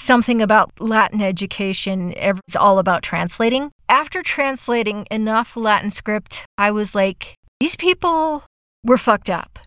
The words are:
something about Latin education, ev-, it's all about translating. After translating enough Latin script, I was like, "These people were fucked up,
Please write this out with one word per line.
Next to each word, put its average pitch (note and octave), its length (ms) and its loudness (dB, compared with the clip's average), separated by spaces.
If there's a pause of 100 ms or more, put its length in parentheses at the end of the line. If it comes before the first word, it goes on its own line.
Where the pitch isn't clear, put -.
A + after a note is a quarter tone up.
something A#3+ 420 2
about G#3+ 380 4
Latin A3 420 0
education, F#3+ 960 -4
ev-, F#3+ 300 -2
it's - 100 -6
all G3 220 4
about F#3 240 0
translating. A3+ 680 -2 (180)
After D4+ 340 2
translating A#3+ 880 -4
enough A3 460 -2
Latin G#3+ 340 0
script, - 540 -6 (140)
I G#3 140 2
was G#3 220 -2
like, G3 420 -2 (240)
"These D4+ 160 2
people E4 680 0 (400)
were B3 140 4
fucked G#3 320 2
up, - 360 -8